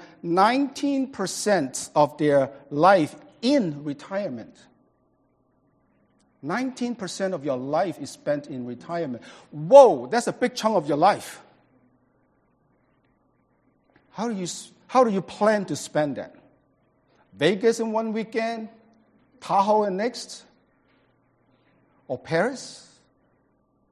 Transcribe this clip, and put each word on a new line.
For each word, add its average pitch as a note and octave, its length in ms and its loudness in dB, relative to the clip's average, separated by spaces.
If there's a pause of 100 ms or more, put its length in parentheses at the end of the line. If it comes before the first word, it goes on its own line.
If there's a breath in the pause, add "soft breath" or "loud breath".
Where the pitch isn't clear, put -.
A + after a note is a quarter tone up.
(220 loud breath)
nineteen C4 880 0
percent F#3 840 -4
of D3 240 2
their C#3+ 320 2 (200 loud breath)
life D#3+ 460 4 (240)
in F#3+ 440 0
retirement. D3+ 720 -10 (1900)
Nineteen A#3+ 520 -4
percent F#3+ 380 -6
of D#3 100 -8
your C#3+ 140 -4
life D3+ 460 -2
is C3 80 -12
spent - 380 -6
in B2+ 180 -10
retirement. B2 560 -8 (280 loud breath)
Whoa, D#3+ 580 8
that's A3+ 180 0
a F3+ 80 -4
big - 200 -2
chunk A3 220 0
of D3+ 100 0
your D3 120 0
life. D#3+ 420 0 (2750)
How A3+ 180 -6
do A3+ 60 -6
you F#3+ 80 -6
s-, - 280 -12 (180)
how B3+ 160 4
do A3+ 60 2
you F#3+ 120 0
plan G#3 420 0
to D#3 100 -6
spend C#3+ 420 -4
that? - 180 -12 (960)
Vegas F#3+ 480 2
in A3+ 100 -4
one A3 220 -4
weekend, A3 560 -6 (720)
Tahoe G3+ 440 2
in F#3+ 120 -4
next, - 480 -8 (1600)
or B2+ 100 -6
Paris, - 800 -4 (960)